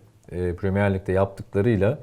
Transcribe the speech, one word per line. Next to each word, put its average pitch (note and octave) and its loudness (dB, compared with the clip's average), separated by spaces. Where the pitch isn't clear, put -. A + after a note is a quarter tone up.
e, F2+ -4
Premier G2 0
Lig'de F#2+ -4
yaptıklarıyla G2+ 0